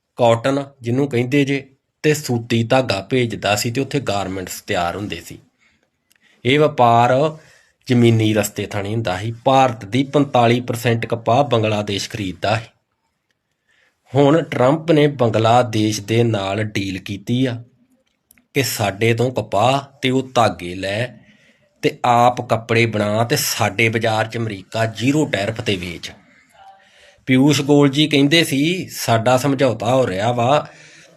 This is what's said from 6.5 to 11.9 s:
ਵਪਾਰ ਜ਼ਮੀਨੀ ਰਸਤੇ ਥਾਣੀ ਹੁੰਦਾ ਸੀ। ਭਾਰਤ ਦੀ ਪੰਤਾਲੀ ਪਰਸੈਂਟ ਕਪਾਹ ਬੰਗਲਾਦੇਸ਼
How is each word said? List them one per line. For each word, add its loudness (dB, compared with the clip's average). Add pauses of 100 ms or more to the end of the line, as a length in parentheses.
ਵਪਾਰ 4 (500)
ਜ਼ਮੀਨੀ 4
ਰਸਤੇ -2
ਥਾਣੀ -6
ਹੁੰਦਾ -4
ਸੀ। -8 (120)
ਭਾਰਤ 2
ਦੀ -2
ਪੰਤਾਲੀ 2
ਪਰਸੈਂਟ -2
ਕਪਾਹ 0
ਬੰਗਲਾਦੇਸ਼ -2